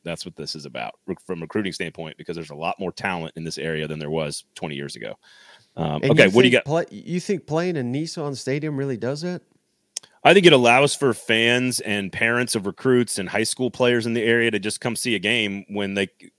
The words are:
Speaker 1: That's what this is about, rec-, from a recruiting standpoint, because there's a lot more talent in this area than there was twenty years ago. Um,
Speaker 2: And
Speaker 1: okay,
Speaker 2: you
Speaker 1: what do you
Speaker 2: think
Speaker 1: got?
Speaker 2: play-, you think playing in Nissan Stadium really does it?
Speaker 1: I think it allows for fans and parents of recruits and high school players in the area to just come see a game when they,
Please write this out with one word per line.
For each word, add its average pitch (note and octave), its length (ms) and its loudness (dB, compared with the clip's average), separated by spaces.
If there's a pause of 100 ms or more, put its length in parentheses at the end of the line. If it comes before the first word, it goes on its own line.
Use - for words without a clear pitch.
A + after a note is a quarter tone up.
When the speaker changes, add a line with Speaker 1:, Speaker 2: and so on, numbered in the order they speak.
Speaker 1:
That's E2+ 220 -10
what F2 120 -16
this D2 200 -12
is D2 80 -14
about, A#1+ 300 -12 (120)
rec-, F#2 140 -8
from F2 200 -10
a - 20 -8
recruiting F#2+ 320 -4
standpoint, D#2+ 420 -10
because E2+ 180 -12
there's D#2+ 140 -10
a D2 60 -16
lot E2 260 -6
more F2+ 120 -4
talent F2 440 -6
in E2 80 -10
this D#2+ 140 -8
area D#2 280 -4
than D2+ 120 -8
there D2+ 120 -8
was D#2 340 -6 (100)
twenty D#2+ 200 -10
years C#2 220 -10
ago. A1 220 -14 (580)
Um, - 260 -2
Speaker 2:
And C#3 100 2
Speaker 1:
okay, - 120 8
Speaker 2:
you - 60 6
Speaker 1:
what A#2 120 8
do C3 60 6
you A#2+ 60 4
Speaker 2:
think B2 100 2
Speaker 1:
got? D#3+ 240 -2
Speaker 2:
play-, - 100 -18
you E3+ 220 -6
think F3+ 260 -4
playing E3 300 -2
in B2 160 -4
Nissan D3 440 -6
Stadium C#3+ 400 -4
really C3+ 200 -4
does C3+ 280 -6
it? F3+ 180 -8 (840)
Speaker 1:
I D#3+ 100 10
think F#3+ 120 8
it D#3+ 60 12
allows B2+ 440 6
for B2+ 180 2
fans A#2+ 640 2
and G2+ 320 -4
parents A#2+ 440 0
of G2 100 -2
recruits B2 520 0
and F2+ 100 -6
high G#2+ 160 -2
school B2 260 -4
players A#2+ 340 0
in A#2 100 -2
the A#2 80 -2
area A#2 280 4
to G#2 80 -2
just G2+ 220 -6
come A#2 160 -2
see A#2+ 180 -2
a G2 60 0
game G2+ 480 0
when G2+ 260 -4
they, G2 140 0 (300)